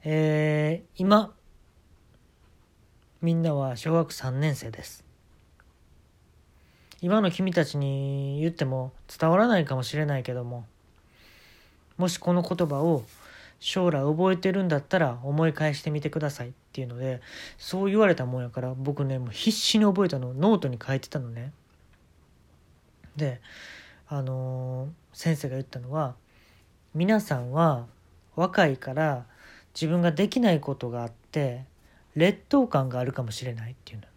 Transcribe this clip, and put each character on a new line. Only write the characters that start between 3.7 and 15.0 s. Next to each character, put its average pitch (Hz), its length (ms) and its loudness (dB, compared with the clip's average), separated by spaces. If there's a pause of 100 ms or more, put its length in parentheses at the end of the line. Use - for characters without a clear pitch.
小 160 180 -2
学 165 200 2
三 131 260 -4
年 147 160 2
生 117 160 -10
で - 100 -14
す。 - 220 -18 (2000)
今 190 180 2
の 196 100 4
君 190 220 -2
た 170 140 4
ち 147 120 -8
に 139 640 -4
言 165 120 0
っ - 20 -10
て 160 100 -2
も 131 300 -4 (260)
伝 160 100 4
わ 175 80 6
ら 226 100 6
な 214 120 4
い 156 60 0
か 135 100 -2
も 127 80 -2
し 131 140 -6
れ 151 80 0
な 143 120 -2
い 127 60 -4
け 127 100 -6
ど 123 120 -6
も、 120 200 -10 (1300)
も 180 100 0
し 175 120 -4
こ 180 120 0
の 175 100 4
言 175 260 0
葉 143 100 -2
を 147 260 2 (560)
将 180 300 0
来 143 140 0
覚 165 300 4
え 180 40 0
て 190 140 0
る 190 120 0
ん 185 40 0
だ 156 100 2
っ 139 40 0
た 190 180 0
ら 123 240 2